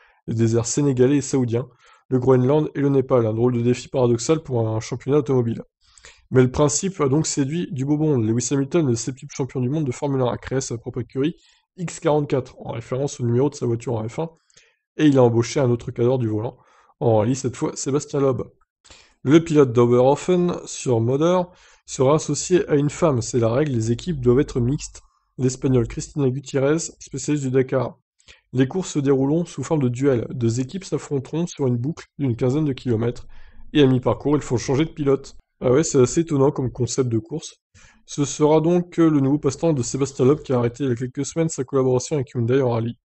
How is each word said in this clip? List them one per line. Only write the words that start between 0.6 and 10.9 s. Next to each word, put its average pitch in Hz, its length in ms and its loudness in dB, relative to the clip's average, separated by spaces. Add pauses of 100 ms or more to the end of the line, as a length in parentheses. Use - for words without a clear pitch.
sénégalais 139 540 2
et - 20 -4
saoudiens, 123 480 -2 (400)
le 127 100 2
Groenland 131 560 2
et 151 60 -4
le 143 80 2
Népal. 131 380 2
Un 110 80 -2
drôle 123 180 2
de 117 80 -2
défi 120 280 0
paradoxal 127 540 0
pour 117 240 -2
un 110 140 -4
championnat 131 380 -2
automobile. 127 420 0 (680)
Mais 127 100 4
le 127 100 6
principe 151 520 -2
a 139 80 2
donc 156 160 0
séduit 151 440 -4
du 131 140 -6
beau 147 140 0
monde. 147 260 2
Lewis 117 260 0
Hamilton, 139 360 0
le 120 80 2
septuple 135 400 -8
champion 131 260 -4
du 123 80 0
monde 156 160 -2
de 123 80 -2
Formule 135 300 -2
un, 120 60 0
a - 100 -4
créé 131 240 -4
sa 117 160 -8
propre 123 220 -10